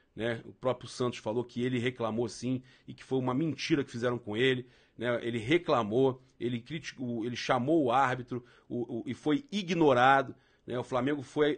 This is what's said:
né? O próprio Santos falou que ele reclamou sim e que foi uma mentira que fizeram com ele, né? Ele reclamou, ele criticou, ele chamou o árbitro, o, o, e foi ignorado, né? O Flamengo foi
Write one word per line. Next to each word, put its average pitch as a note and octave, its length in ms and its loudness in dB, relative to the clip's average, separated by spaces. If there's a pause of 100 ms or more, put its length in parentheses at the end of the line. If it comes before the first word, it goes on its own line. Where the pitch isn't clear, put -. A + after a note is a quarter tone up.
(160)
né? A2+ 300 -4
O - 80 -16
próprio B2 340 -4
Santos B2 300 -4
falou A#2 260 -2
que A#2+ 200 -6
ele B2+ 160 0
reclamou A#2 500 -2
sim B2+ 320 -4 (260)
e C3 60 -16
que - 100 -20
foi C3 140 -2
uma B2+ 160 0
mentira C#3+ 500 0
que B2+ 60 -10
fizeram B2 300 -2
com G#2 180 -6
ele, B2+ 300 2 (280)
né? A#2+ 280 -2
Ele A#2 160 -4
reclamou, B2+ 840 2 (180)
ele B2 220 -4
criticou, A#2+ 640 -8
ele B2 100 -6
chamou C#3+ 480 2
o A#2+ 80 2
árbitro, B2+ 540 0 (240)
o, A#2+ 300 -6
o, G#2+ 80 -8
e C3 80 -6
foi C#3+ 360 0
ignorado, C#3 840 4 (300)
né? A#2+ 120 -6
O B2 60 -4
Flamengo C3 400 -2
foi D3+ 340 2